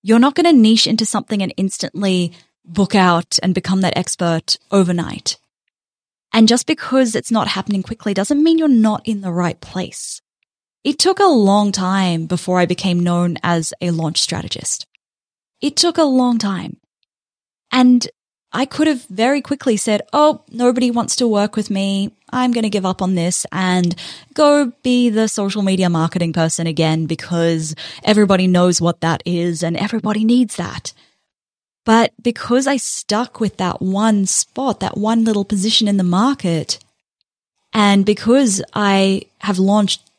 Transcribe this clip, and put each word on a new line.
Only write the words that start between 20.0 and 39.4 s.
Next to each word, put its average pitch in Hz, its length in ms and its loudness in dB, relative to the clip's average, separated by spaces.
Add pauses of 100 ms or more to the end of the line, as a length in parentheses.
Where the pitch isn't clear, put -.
"Oh, 302 360 2
nobody 247 440 0
wants 233 240 -4
to 247 100 0
work 208 300 0
with 214 140 -4
me. 196 420 -2 (180)
I'm 254 220 0
gonna 226 160 -2
give 196 180 -2
up 185 160 -2
on 185 140 0
this 175 340 -2
and 180 460 0 (360)
go 294 400 4 (120)
be 247 260 2
the 220 160 0
social 202 360 -4
media 185 280 2
marketing 170 420 -2
person 165 360 -2
again 160 380 0
because 165 680 -2 (300)
everybody 202 420 4
knows 180 340 2
what 170 200 0
that 165 240 -2
is 175 400 -4
and 170 120 -4
everybody 214 480 -2
needs 240 300 2
that." - 380 -10 (920)
But 220 280 4 (100)
because 247 460 -2
I 277 80 0
stuck - 640 -6
with 202 160 -4
that - 260 -6
one 202 440 0
spot, - 540 -4
that - 160 -6
one 220 280 0
little 208 200 0
position 208 440 0
in 202 80 2
the 185 80 0
market, 180 720 -2 (960)
and 202 340 4
because 214 560 2 (100)
I 196 500 0 (160)
have 196 200 -4